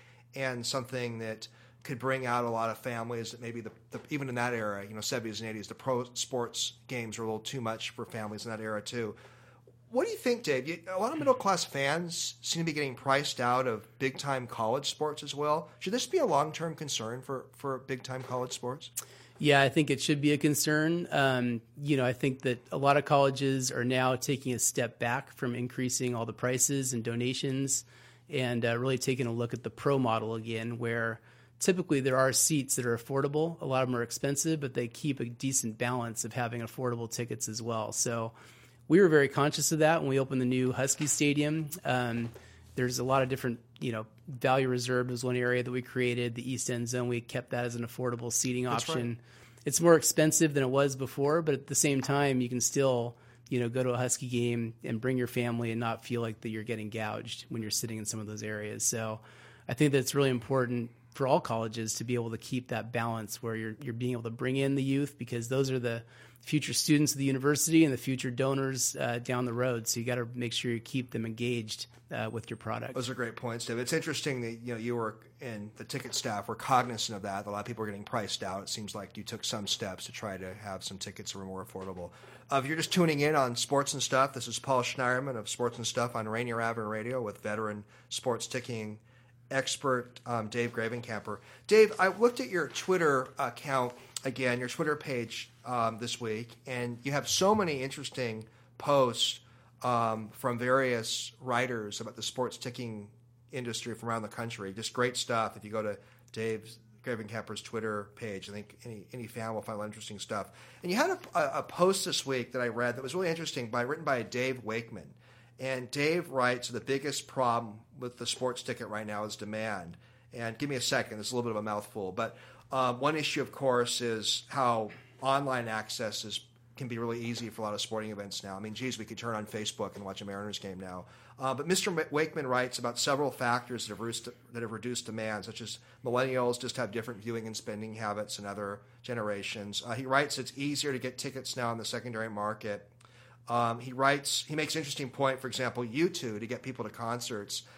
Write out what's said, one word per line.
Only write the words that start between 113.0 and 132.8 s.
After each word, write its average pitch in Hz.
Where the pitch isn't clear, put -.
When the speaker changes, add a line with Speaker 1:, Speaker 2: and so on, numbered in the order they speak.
Speaker 1:
was 131
really 185
interesting, 156
by, 120
written 147
by 131
Dave 123
Wakeman. 110
And 131
Dave 156
writes, 123
"The 131
biggest 135
problem 117
with 120
the 123
sports 123
ticket 117
right 107
now 104
is 107
demand." 104
And 113
give 143
me 143
a 123
second, 113
it's 104
a 127
little 120
bit 110
of -
a 107
mouthful. 104
But, 113
uh, 127
one 143
issue, 151
of 120
course, 123
is 113
how 120
online 131
access 110
is, 104
can 131
be 117
really 117
easy 117
for 107
a 110
lot 104
of 101
sporting 107
events 101
now. 95
I -
mean, 107
geez, 113
we 110
could 107
turn 117
on 107
Facebook 104
and 101
watch 95
a 104
Mariners 101
game 95
now. 92
Uh, 131
but 139
Mister 185
Wa-, 160
Wakeman 156
writes 127
about 120